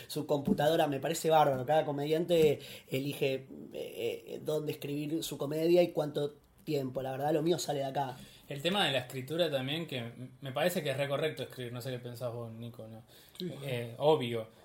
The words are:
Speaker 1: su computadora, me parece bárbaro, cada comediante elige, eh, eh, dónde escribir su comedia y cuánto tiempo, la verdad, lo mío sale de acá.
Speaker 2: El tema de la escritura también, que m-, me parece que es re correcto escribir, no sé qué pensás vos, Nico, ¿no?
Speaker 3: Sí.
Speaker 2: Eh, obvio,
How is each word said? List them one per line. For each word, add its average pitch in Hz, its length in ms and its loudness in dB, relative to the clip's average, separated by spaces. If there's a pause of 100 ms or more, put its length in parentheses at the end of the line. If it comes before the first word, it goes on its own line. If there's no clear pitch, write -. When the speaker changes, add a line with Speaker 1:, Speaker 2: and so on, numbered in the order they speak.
Speaker 1:
su 156 180 -4
computadora, 151 640 4
me 143 100 0
parece 160 320 0
bárbaro, 143 340 6
cada 151 200 4
comediante 156 720 4 (320)
elige, 135 560 -2 (260)
eh, - 540 -6
eh, - 160 -10
dónde 151 300 -2
escribir 147 500 -4
su - 160 -8
comedia 160 460 4
y 175 80 0
cuánto 147 420 -2 (300)
tiempo, 135 380 -2
la 131 100 -4
verdad, 139 200 0
lo 156 100 2
mío 165 180 2
sale 147 180 -2
de 135 60 0
acá. 135 320 -2 (320)
Speaker 2:
El 139 120 -8
tema 180 260 2
de 139 60 2
la 135 60 2
escritura 139 500 -2
también, 147 380 -2
que 139 120 -6
m-, 117 320 -10 (100)
me 139 100 -10
parece 170 320 0
que 143 80 -2
es 131 60 -2
re 139 120 0
correcto 143 360 -2
escribir, 120 280 -8
no 123 80 -8
sé 131 120 -6
qué 123 80 -6
pensás 120 340 -8
vos, 117 180 -8
Nico, 113 360 -12
¿no? 110 140 -16 (360)
Speaker 3:
Sí. 175 140 -6 (100)
Speaker 2:
Eh, 120 360 -4
obvio, 127 500 4 (160)